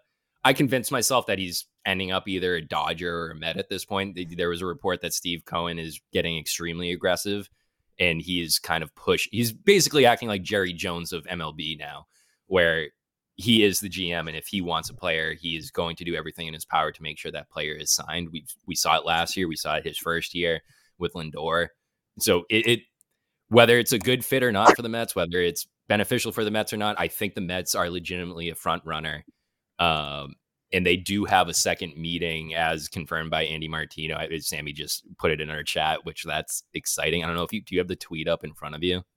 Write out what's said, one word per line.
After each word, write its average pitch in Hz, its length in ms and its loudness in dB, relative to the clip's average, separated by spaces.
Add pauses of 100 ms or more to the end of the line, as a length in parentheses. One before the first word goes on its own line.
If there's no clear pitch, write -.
(440)
I 135 100 8
convinced 131 380 0
myself 127 360 2
that 101 100 2
he's 90 280 -4 (200)
ending 95 260 0
up 95 180 -2
either 90 260 0
a 82 60 -2
Dodger 82 520 -4
or 82 180 -6
a 80 40 -14
Met 80 220 -4
at 98 100 -4
this 95 160 -6
point. 98 320 -2
Th-, 87 220 -8
there 87 120 2
was 85 120 -2
a 92 40 -4
report 87 360 -2
that 85 120 -4
Steve 85 320 -4
Cohen 85 340 -4
is 82 200 -8 (140)
getting 82 240 0
extremely 85 540 -4
aggressive, 95 580 -2 (500)
and 82 220 4
he 87 200 -2
is 78 160 0
kind 82 260 -2
of 76 120 -12
push-, - 360 2
he's 117 200 0
basically 151 540 6
acting 117 240 6
like 98 140 -2
Jerry 95 280 0
Jones 85 400 -4
of 82 180 -8
M 87 120 -6
L 78 100 -6
B 78 260 -6
now, 73 300 -14 (400)
where 82 400 4 (480)
he 110 280 6
is 98 180 6
the 101 80 -4
G 90 240 -4
M, 80 160 -4
and 78 80 -8
if 76 100 -10
he 98 140 -2
wants 82 280 -2
a - 40 -14
player, 80 400 -2
he 80 240 -6
is 76 140 -12
going 85 260 -4
to 85 80 -12
do 85 100 -2
everything 78 320 -8
in 78 60 -10
his 78 100 -10
power 78 300 0
to - 100 -18
make 76 160 -10
sure 80 140 -10
that 73 160 -12
player 76 240 -6
is 76 180 -2
signed. 85 400 -2
We, 80 140 -12 (200)
we 85 100 -8
saw 80 220 4
it 78 80 -2
last 85 300 0
year. 92 140 0
We 78 80 -6
saw 76 180 -2
it 76 100 -4
his 76 120 -8
first - 360 -4
year 85 280 0 (380)
with 85 140 -4
Lindor. 80 540 -2 (520)
So 90 300 2
it, 110 180 4
it, 120 120 6 (680)
whether 117 280 10
it's 117 140 2
a 120 80 2
good 123 240 2
fit 131 200 2
or 123 80 4
not 104 240 8
for 123 60 -4
the 117 80 -6
Mets, 117 260 -4
whether 87 260 0
it's 87 260 0 (200)
beneficial 107 440 2
for 113 120 -2
the 104 80 0
Mets 107 220 -2
or 110 40 -2
not, 107 220 0
I 87 80 2
think 98 280 -4
the 104 60 -6
Mets 90 340 -2
are 90 140 0
legitimately 87 600 -6
a 78 60 -6
front 82 300 -2
runner. 78 400 -6 (540)
Um, 71 560 0 (360)
and 92 140 2
they 90 100 6
do 95 300 0
have 90 240 4
a 82 40 -4
second 85 420 -2
meeting, 82 600 -4
as 82 320 0
confirmed 80 420 -6
by 80 140 0
Andy 78 240 -4
Martino. 78 480 -6
I, 78 240 -6
Sammy 73 340 -6
just 76 320 -8 (120)
put 85 140 2
it 76 100 -2
in 76 80 -8
our 76 140 -6
chat, 80 420 -2
which - 180 -10
that's 78 400 -6 (100)
exciting. 78 500 -2
I 80 40 -4
don't 85 80 -2
know 87 80 -2
if 82 100 -6
you, 107 80 -6
do - 140 -8
you 87 40 2
have 90 80 0
the 90 80 -4
tweet 80 320 -8
up 85 160 0
in 76 100 -10
front 73 220 -12
of 78 80 -8
you? 90 200 0 (140)